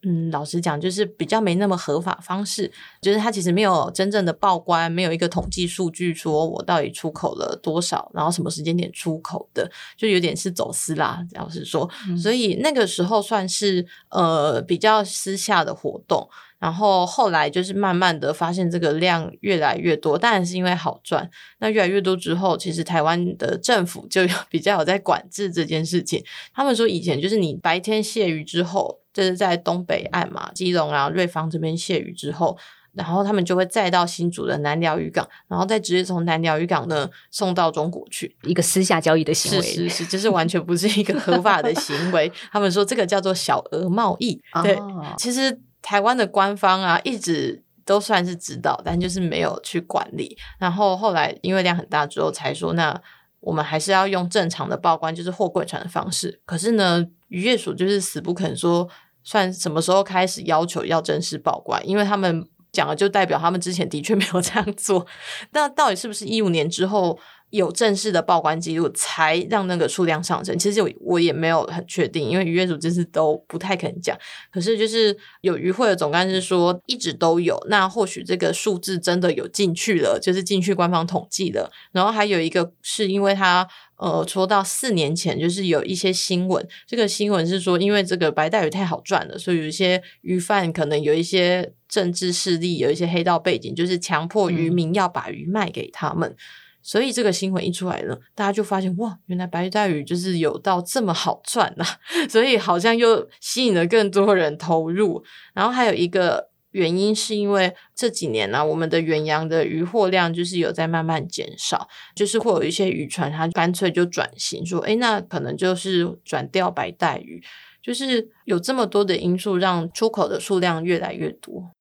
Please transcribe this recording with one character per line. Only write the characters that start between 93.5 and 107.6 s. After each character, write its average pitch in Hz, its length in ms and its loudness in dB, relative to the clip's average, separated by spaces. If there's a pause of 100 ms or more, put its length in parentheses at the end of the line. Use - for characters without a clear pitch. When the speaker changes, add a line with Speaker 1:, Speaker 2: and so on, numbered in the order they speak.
Speaker 1:
景， - 160 -8
就 156 120 0
是 180 120 0
强 170 300 -2
迫 185 220 0
渔 165 200 0
民 170 240 0
要 190 140 2
把 - 220 -6
鱼 147 160 -10
卖 202 240 -2
给 - 220 -8
他 - 220 -4
们。 165 160 -2
Speaker 2:
嗯。 123 60 -14 (520)
Speaker 1:
所 214 140 0
以 262 100 0
这 240 120 -2
个 196 100 4
新 190 180 -2
闻 180 140 -2
一 175 60 0
出 180 180 -4
来 - 140 -4
呢， - 120 -6 (200)
大 208 100 -2
家 202 80 0
就 208 100 0
发 202 160 0
现， 185 180 -2
哇， 214 280 -4
原 180 140 -6
来 180 80 -4
白 175 200 -2
带 208 200 0
鱼 151 160 0
就 170 120 -4
是 175 220 -2
有 160 220 0
到 185 200 0
这 180 220 -2
么 196 100 0
好 - 320 -2
赚 - 380 0
啊， - 180 -6 (100)
<laughs> 330 200 -2
所 226 140 4
以 254 160 4
好 175 180 2
像 226 180 4
又 226 320 4 (140)
吸 - 240 -2
引 220 80 4
了 170 140 4
更 208 240 4
多 202 240 6
人 156 200 2
投 160 360 0
入。 196 320 0 (320)
然 190 100 2
后 240 60 2
还 247 160 2
有 190 80 4
一 175 120 2
个 180 440 0 (220)
原 175 220 2
因 202 200 2
是 214 200 -4
因 202 140 0
为 185 240 2 (220)